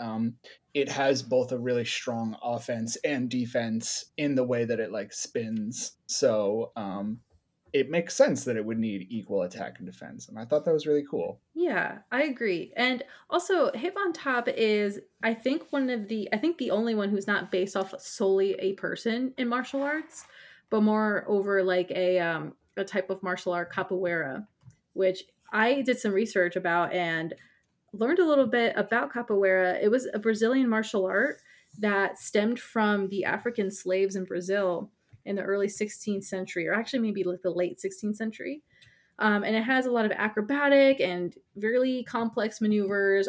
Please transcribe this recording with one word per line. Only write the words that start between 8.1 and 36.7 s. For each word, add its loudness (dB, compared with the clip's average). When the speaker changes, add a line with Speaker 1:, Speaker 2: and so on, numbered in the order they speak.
Speaker 1:
sense 2
that -2
it -4
would -4
need -4
equal -4
attack -8
and -14
defense. -16
And -16
I -10
thought 0
that 2
was 2
really 2
cool. -6
Speaker 2:
Yeah, -2
I 0
agree. -4
And 0
also, 2
Hitmontop -2
is, 2
I 0
think, -2
one 0
of -4
the, -4
I 0
think 0
the 0
only 2
one 0
who's -2
not 0
based 0
off -2
solely 2
a 0
person -4
in -2
martial -2
arts, -4
but 4
more 2
over, 2
like, 2
a, 2
um, -2
a -4
type -4
of -4
martial -2
art, -4
capoeira, -2
which 2
I 4
did 2
some 0
research 2
about 0
and -2
learned 2
a 6
little 6
bit 2
about 0
capoeira. 2
It 4
was 2
a -2
Brazilian 2
martial 0
art 0
that 0
stemmed 0
from 0
the -2
African -2
slaves 0
in -2
Brazil -2
in -2
the -4
early 0
sixteenth -4
century, -4
or 0